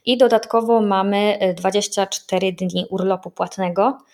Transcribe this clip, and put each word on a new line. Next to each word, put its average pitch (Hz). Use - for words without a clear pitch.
i 247
dodatkowo 226
mamy, 202
e, 185
dwadzieścia 196
cztery 185
dni 180
urlopu 185
płatnego, 190